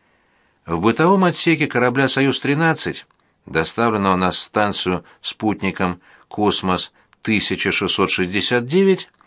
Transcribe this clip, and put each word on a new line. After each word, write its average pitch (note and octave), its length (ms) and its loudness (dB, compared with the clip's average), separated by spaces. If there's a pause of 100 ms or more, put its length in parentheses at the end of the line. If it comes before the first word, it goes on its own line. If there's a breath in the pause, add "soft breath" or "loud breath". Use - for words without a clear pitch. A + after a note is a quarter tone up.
(640)
В E2+ 140 -4
бытовом D#3+ 440 2
отсеке D#3+ 420 0
корабля B2+ 420 0
«Союз-тринадцать», C#3 1000 0 (400)
доставленного G2 680 0
на F#2 160 0
станцию F#2 720 -2 (160 soft breath)
спутником F#2+ 800 -4 (260 soft breath)
«Космос F#2+ 640 -2 (300 soft breath)
тысяча G2 500 -2
шестьсот F#2+ 400 0
шестьдесят G2+ 540 0
девять», F#3 440 2 (180 soft breath)